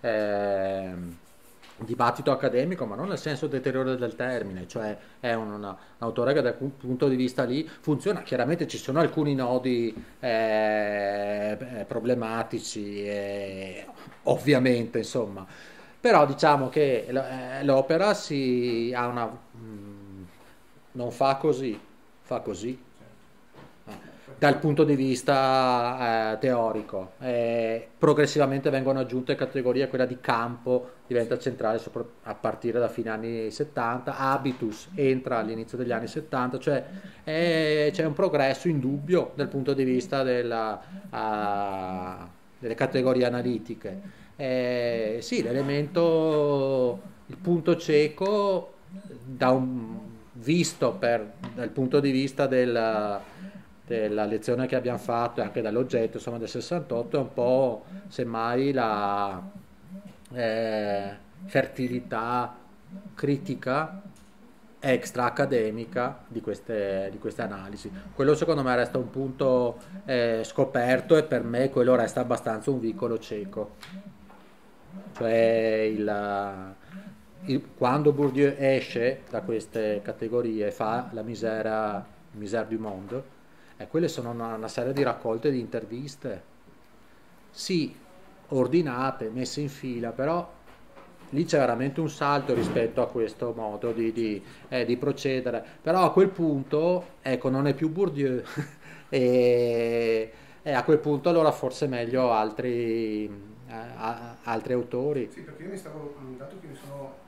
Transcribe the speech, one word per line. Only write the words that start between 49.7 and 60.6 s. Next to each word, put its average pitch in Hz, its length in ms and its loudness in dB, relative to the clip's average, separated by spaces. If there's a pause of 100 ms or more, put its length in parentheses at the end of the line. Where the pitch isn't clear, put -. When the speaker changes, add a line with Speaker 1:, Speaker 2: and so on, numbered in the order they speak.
Speaker 1:
visto 131 580 2
per, 117 400 0 (220)
dal 117 160 -4
punto 131 300 2
di 139 100 6
vista 135 360 2
della, 113 720 2 (680)
della 107 400 0
lezione 120 400 0
che 127 100 0
abbiamo 120 220 0
fatto 120 420 0
e 117 40 0
anche 104 180 -4
dall'oggetto, 113 560 0
insomma, 117 180 -8
del 113 120 -6
sessantotto, 123 680 -4
è 143 40 4
un 123 120 -4
po' 127 520 2 (240)
semmai 120 640 0
la, 101 680 0 (960)
eh, 110 760 0 (360)